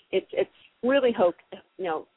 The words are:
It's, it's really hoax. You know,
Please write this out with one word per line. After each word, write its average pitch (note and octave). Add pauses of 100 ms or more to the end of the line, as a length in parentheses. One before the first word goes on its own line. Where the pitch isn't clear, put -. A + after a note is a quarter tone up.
(120)
It's, F#3
it's - (340)
really C4
hoax. F3+ (400)
You F#3
know, D#3